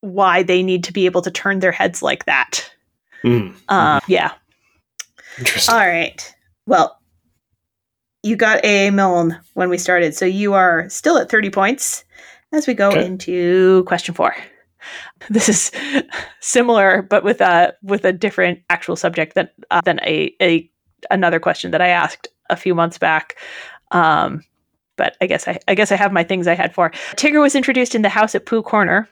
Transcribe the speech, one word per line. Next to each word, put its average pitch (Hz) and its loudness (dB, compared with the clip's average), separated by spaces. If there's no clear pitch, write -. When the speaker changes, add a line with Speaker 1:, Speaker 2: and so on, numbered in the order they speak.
Speaker 1:
why 185 2
they 180 2
need 185 0
to 175 -10
be 185 2
able 180 0
to 180 -4
turn 196 -4
their 185 2
heads 190 -2
like 139 -2
that. - -2
Speaker 2:
Mm. 117 0
Speaker 1:
Um, 151 2
Speaker 2:
Mm-hmm. - -6
Speaker 1:
yeah. 156 0
Speaker 2:
Interesting. - 0
Speaker 1:
All 226 4
right. - -4
Well, 170 0
you 214 -2
got 214 2
a 202 2
Milne 175 2
when 185 -2
we 175 -2
started, 175 0
so - -4
you 196 -2
are 180 2
still 302 0
at - -2
thirty 214 0
points 202 -2
as 302 -2
we 254 0
go 202 2
Speaker 2:
Okay. 180 2
Speaker 1:
into 185 2
question 175 -4
four. - 0
This 214 2
is - 0
<laughs> - -20
similar, 214 2
but 190 0
with 214 0
a, 175 4
with 196 -4
a 185 2
different 185 -2
actual 175 -2
subject 165 -4
than, 180 0
uh, 180 2
than 180 0
a, 156 -2
a, 170 0
another 175 2
question 175 -4
that 160 0
I 180 2
asked 175 -2
a - 0
few 185 -2
months 170 -2
back. 160 -2
Um, 160 0
but - -2
I 185 -2
guess - -4
I, 175 -6
I 202 2
guess 202 0
I 196 0
have 196 0
my 170 0
things 185 -4
I 175 2
had 175 -4
for. 170 0
Tigger 302 2
was 285 4
introduced 254 0
in 220 0
The 208 2
House 214 0
at - -4
Pooh 226 -2
Corner 208 0